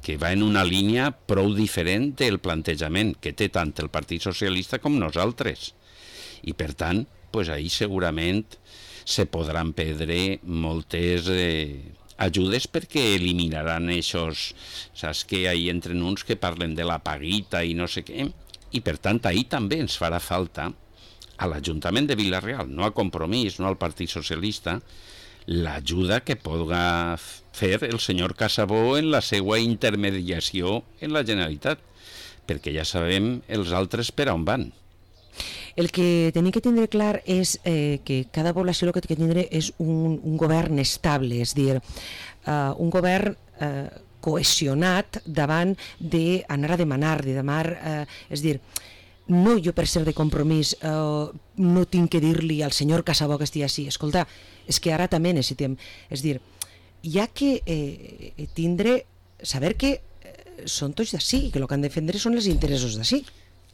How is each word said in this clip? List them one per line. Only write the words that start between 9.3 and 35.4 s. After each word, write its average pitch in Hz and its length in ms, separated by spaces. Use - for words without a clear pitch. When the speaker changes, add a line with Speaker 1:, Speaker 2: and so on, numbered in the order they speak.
Speaker 1:
perdre 82 680
moltes, 85 880
eh, 78 640
ajudes 98 520
perquè - 380
eliminaran 85 760
eixos, 85 640
saps - 300
que 92 240
ahí 87 200
entren 87 340
uns 92 220
que 117 120
parlen 85 380
de 85 100
la 85 140
paguita 85 640
i 85 120
no 87 120
sé 90 160
què, - 280
i 123 80
per 80 180
tant 107 280
ahí 98 180
també 123 340
ens 131 200
farà 85 200
falta 90 520
a 95 120
l'Ajuntament 82 640
de 123 80
Vila-real, 98 540
no 82 160
a 107 80
Compromís, 95 680
no 92 80
al 95 80
Partit 85 320
Socialista, 85 680
l'ajuda 85 800
que 139 100
podga 85 760
f-, - 280
fer 98 220
el 117 120
senyor 92 340
Casabó 110 640
en 156 120
la 135 120
seua 104 360
intermediació 101 1200
en 151 140
la 151 100
Generalitat, 101 560
perquè 73 280
ja 78 100
sabem 95 640
els 95 240
altres 98 400
per 143 180
on 82 160
van. 101 220